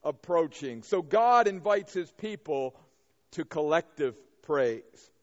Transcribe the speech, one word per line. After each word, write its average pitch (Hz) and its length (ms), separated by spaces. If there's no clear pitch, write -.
approaching. 147 800
So 185 200
God 233 440
invites 202 460
his 175 180
people 151 640
to 165 120
collective 151 720
praise. 127 680